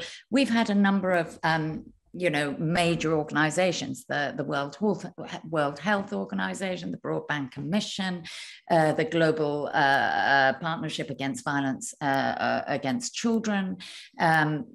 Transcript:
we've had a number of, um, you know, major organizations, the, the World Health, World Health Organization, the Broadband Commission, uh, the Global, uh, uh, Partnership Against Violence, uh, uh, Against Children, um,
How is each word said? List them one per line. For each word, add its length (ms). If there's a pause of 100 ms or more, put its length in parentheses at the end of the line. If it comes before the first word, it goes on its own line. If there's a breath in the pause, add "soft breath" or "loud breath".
(300 loud breath)
we've 200
had 200
a 60
number 360
of, 320
um, 420 (260)
you 180
know, 280
major 560
organizations, 960
the, 260
the 80
World 320
Health, 300 (440)
World 300
Health 320
Organization, 800
the 60
Broadband 540
Commission, 720 (460 loud breath)
uh, 240
the 120
Global, 680
uh, 40
uh, 840
Partnership 500
Against 360
Violence, 560
uh, 40
uh, 640
Against 460
Children, 640 (420 loud breath)
um, 560